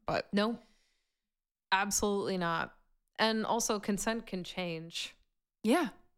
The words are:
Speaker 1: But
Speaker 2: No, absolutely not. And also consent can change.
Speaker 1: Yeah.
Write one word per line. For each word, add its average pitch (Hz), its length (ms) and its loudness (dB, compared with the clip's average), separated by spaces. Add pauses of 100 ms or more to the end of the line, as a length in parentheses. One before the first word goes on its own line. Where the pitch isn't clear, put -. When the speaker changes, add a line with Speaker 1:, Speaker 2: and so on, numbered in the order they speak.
Speaker 1:
But - 260 0
Speaker 2:
No, 214 260 0 (1120)
absolutely 202 680 2
not. 170 360 -2 (440)
And 220 260 2
also 226 360 0
consent 226 460 -2
can 185 180 -8
change. 165 680 -8 (500)
Speaker 1:
Yeah. 269 240 4 (280)